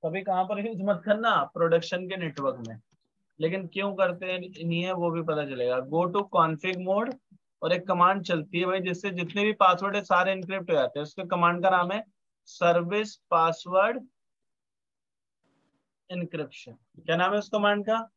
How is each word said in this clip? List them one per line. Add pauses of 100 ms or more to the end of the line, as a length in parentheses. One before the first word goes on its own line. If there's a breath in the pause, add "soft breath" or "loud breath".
कभी
कहाँ
पर
यूज
मत
करना? (220)
प्रोडक्शन
के
नेटवर्क
में। (600)
लेकिन
क्यों
करते
हैं,
नहीं
है
वो
भी
पता
चलेगा। (100)
Go
to (140)
config
mode (480)
और
एक
command
चलती
है
भाई,
जिससे
जितने
भी
password
है
सारे
encrypt
हो
जाते
हैं।
उसके
command
का
नाम
है (460)
service (160)
password (2000)
encryption। (200)
क्या
नाम
है
उस
command
का? (200)